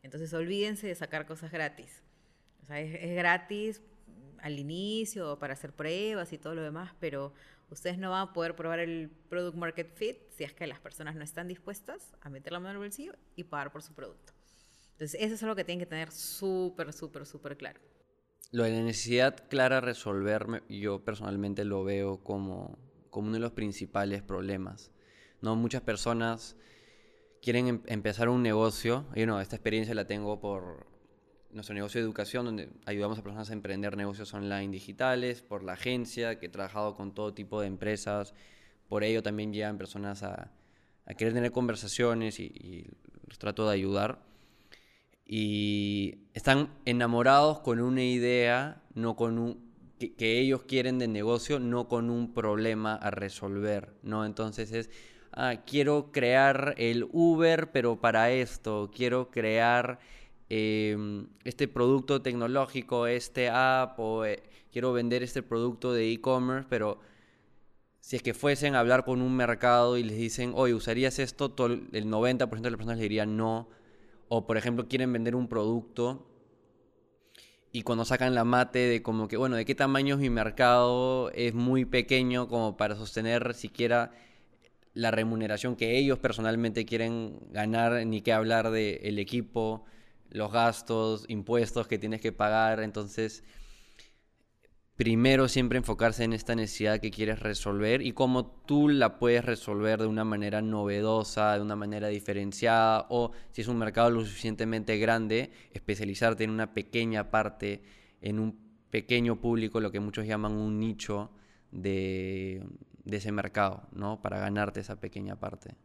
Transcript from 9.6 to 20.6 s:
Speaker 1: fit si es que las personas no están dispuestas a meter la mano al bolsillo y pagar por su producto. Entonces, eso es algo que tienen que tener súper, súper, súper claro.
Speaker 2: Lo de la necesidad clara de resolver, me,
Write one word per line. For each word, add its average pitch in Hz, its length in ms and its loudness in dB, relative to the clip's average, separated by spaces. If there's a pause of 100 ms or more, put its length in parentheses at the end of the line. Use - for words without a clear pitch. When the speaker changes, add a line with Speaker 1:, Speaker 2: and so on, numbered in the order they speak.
Speaker 1:
fit 220 220 -6 (120)
si - 140 -10
es 143 80 -12
que 165 160 -10
las 131 100 -12
personas 156 380 -14
no 151 80 -12
están 170 240 -10
dispuestas 202 720 -14
a - 80 -18
meter 139 240 -14
la 175 80 -8
mano 190 120 -10
al 202 60 -10
bolsillo 208 360 -12 (200)
y 175 100 -14
pagar 143 280 -8
por 151 100 -16
su 156 120 -20
producto. - 400 -20 (580)
Entonces, - 280 -10
eso 214 140 -2
es 214 80 -10
algo 220 140 -2
que 190 80 -4
tienen 175 160 -6
que 175 60 -8
tener 160 260 -8
súper, 180 800 -4
súper, 143 340 -14
súper 143 300 -14
claro. - 240 -14 (720)
Speaker 2:
Lo 117 100 2
de 113 80 4
la 113 120 0
necesidad 120 640 0
clara 131 280 2
de 131 40 4
resolver, 107 680 -2
me, 113 220 -6